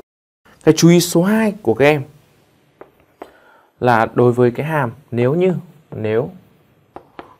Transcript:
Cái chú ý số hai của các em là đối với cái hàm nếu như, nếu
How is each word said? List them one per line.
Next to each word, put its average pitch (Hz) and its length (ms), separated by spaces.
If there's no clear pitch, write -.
Cái 156 120
chú 165 120
ý 170 120
số 170 220
hai 214 300
của 113 120
các 131 100
em 147 180
là 117 340
đối 123 180
với 123 180
cái 127 160
hàm 143 260
nếu 120 240
như, 180 200
nếu 110 400